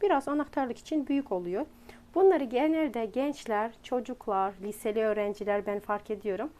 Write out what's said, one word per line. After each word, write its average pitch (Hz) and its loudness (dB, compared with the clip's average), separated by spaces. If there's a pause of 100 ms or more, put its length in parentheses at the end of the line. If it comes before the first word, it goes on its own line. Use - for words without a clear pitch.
biraz 320 2
anahtarlık 285 -2
için 294 -2
büyük 277 0
oluyor. 185 -2 (480)
Bunları 359 6
genelde 254 2
gençler, 226 -2 (120)
çocuklar, 214 -2 (100)
liseli 214 -2
öğrenciler 208 0
ben 208 -2
fark 208 -4
ediyorum. 208 -4